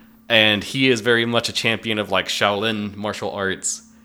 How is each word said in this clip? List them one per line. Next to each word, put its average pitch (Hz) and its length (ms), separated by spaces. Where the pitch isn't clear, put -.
And 107 360
he 135 260
is 120 120
very 117 240
much 117 220
a 101 60
champion 113 440
of, 98 140
like, 92 160
Shaolin 104 680
martial 104 360
arts. 95 520